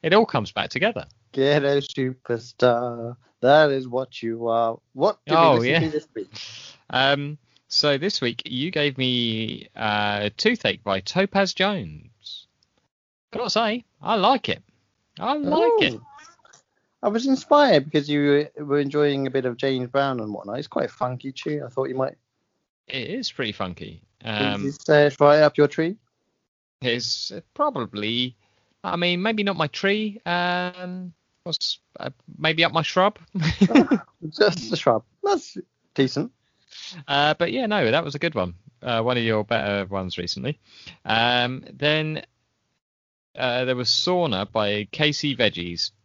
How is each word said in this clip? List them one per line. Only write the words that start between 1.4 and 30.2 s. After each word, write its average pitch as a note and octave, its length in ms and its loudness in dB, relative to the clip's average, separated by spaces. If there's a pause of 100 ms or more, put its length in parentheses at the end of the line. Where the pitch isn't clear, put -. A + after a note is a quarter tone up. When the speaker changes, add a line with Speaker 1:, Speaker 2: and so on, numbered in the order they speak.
Speaker 2:
superstar, B2 1400 -2 (260)
that D3 280 8
is C3+ 180 -2
what B2+ 360 -6
you A#2 240 -4
are. A2+ 320 0 (140)
What D#3 340 0
did D3 80 2
Speaker 1:
Oh, D#3+ 240 6
Speaker 2:
we A#2+ 100 0
listen - 40 2
Speaker 1:
yeah. E3 80 4
Speaker 2:
to D#3+ 100 -2
this D3+ 240 -6
week? G#2 140 -10 (600)
Speaker 1:
Um, C#3+ 480 0 (300)
so C#3+ 320 0
this F#3+ 200 -4
week A#2+ 260 -4
you C#3 260 -6
gave D3 260 -2
me, A#2 760 -2
uh, G#2 600 0
Toothache G#3+ 460 -2
by F#2+ 180 -2
Topaz G3 520 0
Jones. A#2 960 -6 (840)
Gotta A3+ 200 -6
say, A3+ 340 0 (160)
I A3 140 -2
like G#3+ 340 2
it. - 140 -4 (560)
I A#3+ 160 -2
like G4 480 4
it. A2 100 2
Speaker 2:
Ooh. A2+ 120 -14 (1000)
I G#3 60 2
was A3+ 180 -2
inspired C4 580 4
because D3 240 -2
you C#3+ 380 4 (100)
were D3 220 0
enjoying C#3 480 0
a - 20 -2
bit C3 160 -2
of A#2+ 100 -2
James B2+ 360 -2
Brown C#3 280 0
and G#2+ 140 -6
whatnot. G2+ 240 -8
It's D3 100 -8
quite C#3+ 180 -2
a - 60 -8
funky B2+ 400 -6
tune. D3 300 -6
I B2+ 80 -12
thought C3+ 200 -4
you B2+ 60 -6
might C3 200 -2 (720)
Speaker 1:
It C3 200 -8
is A3 240 -8
pretty A2+ 200 -6
funky. F2+ 500 -10 (240)
Speaker 2:
Is G#2 300 -2
Speaker 1:
Um, G2+ 80 -6
Speaker 2:
this, C#3+ 260 -8
uh, D3 300 6
right D3 220 8
up D3 160 4
your D3 100 6
tree? E3 300 -2 (840)
Speaker 1:
It's A#2+ 500 -4 (220)
probably, B2 840 -4 (480)
I - 120 -4
mean, F3 260 0
maybe G#3+ 220 -2
not G3 140 0
my D#3 100 0
tree. G#3 580 -2